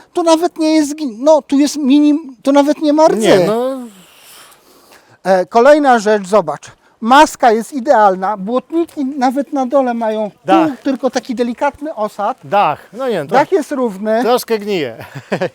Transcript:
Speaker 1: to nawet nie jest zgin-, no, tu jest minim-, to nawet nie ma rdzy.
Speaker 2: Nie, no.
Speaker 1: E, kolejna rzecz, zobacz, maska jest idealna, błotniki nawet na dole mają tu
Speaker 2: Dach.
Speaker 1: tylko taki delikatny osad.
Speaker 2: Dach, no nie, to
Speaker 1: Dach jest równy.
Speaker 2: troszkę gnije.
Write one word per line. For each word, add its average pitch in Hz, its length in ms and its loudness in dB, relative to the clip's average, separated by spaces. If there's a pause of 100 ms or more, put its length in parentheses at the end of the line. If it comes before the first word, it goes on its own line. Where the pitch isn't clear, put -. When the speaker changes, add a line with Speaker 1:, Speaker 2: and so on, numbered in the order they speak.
(120)
Speaker 1:
to 349 100 -4
nawet 330 360 0
nie 311 160 0
jest 302 160 0
zgin-, 294 280 -8
no, 294 240 2
tu 277 160 -2
jest 285 180 0
minim-, 294 640 2
to 277 100 0
nawet 285 300 2
nie 302 100 0
ma 311 160 4
rdzy. 392 120 -2
Speaker 2:
Nie, 233 260 4
no. 247 300 -4 (1500)
Speaker 1:
E, 185 240 0
kolejna 269 520 4
rzecz, 208 280 0
zobacz, 175 440 -2 (300)
maska 262 520 4
jest 220 200 -2
idealna, 214 640 2
błotniki 254 680 -6
nawet 269 480 -4
na 269 140 -2
dole 254 280 0
mają 220 360 -4
tu - 140 -20
Speaker 2:
Dach. 277 380 0
Speaker 1:
tylko 269 280 -4
taki 247 240 -6
delikatny 269 600 -4
osad. 214 500 -6
Speaker 2:
Dach, 156 480 0
no 254 160 -8
nie, 196 180 -2
to 165 80 -4
Speaker 1:
Dach 285 180 2
jest 320 200 -2
równy. 220 500 -2
Speaker 2:
troszkę 226 360 -2
gnije. 160 460 -6 (500)